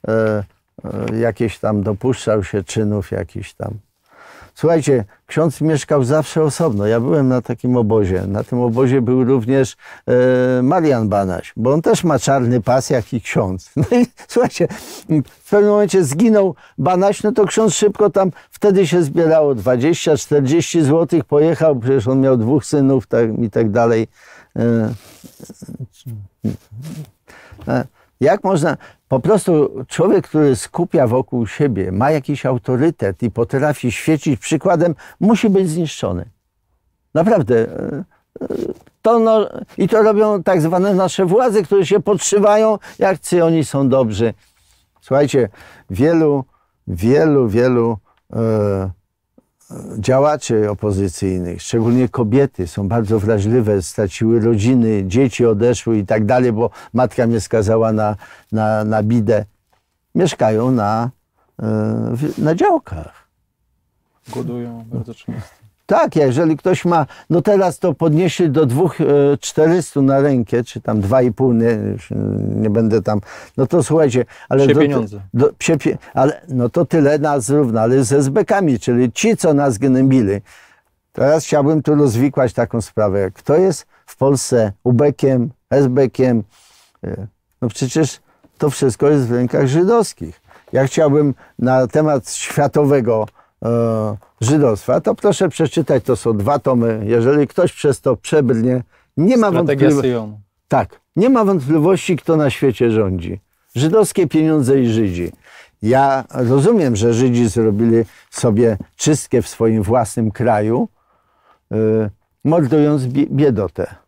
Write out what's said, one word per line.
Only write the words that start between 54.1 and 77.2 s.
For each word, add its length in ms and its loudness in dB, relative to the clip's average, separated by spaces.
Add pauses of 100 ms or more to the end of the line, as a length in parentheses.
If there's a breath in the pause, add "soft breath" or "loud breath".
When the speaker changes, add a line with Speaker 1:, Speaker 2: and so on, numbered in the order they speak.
Speaker 1:
rodziny, 680 0
dzieci 380 0
odeszły 520 0
i 80 -2
tak 200 0
dalej, 260 2
bo 180 -2 (240 loud breath)
matka 340 0
mnie 120 0
skazała 520 0
na, 240 -2 (360 loud breath)
na, 320 0
na 200 0
bidę. 420 0 (720)
Mieszkają 560 0
na, 320 0
e, 640 -12 (440)
w, 260 -6
na 180 0
działkach. 720 -4 (1000)
Speaker 2:
Głodują 580 -10
bardzo 260 -10
często. 520 -14 (200)
Speaker 1:
Tak, 300 0
jeżeli 420 2
ktoś 280 -2
ma, 200 2 (240 loud breath)
no 120 2
teraz 380 0
to 140 -2
podnieśli 560 0
do 160 2
dwóch, 360 0
e, 40 2 (320)
czterystu 640 0
na 180 2
rękę, 440 0
czy 180 -12
tam 200 -2
dwa 200 2
i 100 2
pół, 220 0
nie, 180 2
już, 400 -6
e, 40 -6 (400)
nie 140 -2
będę 320 0
tam, 200 -2 (360 loud breath)
no 100 0
to 160 2
słuchajcie, 420 2 (240 loud breath)
ale 160 2
Speaker 2:
Psie 80 4
Speaker 1:
do 60 4
te-, 60 6
Speaker 2:
pieniądze. 360 -4 (120)
Speaker 1:
do, 240 2
psie 200 0
pie-, 200 -4 (160 loud breath)
ale, 360 0
no 200 -2
to 160 0
tyle 340 2
nas 300 -2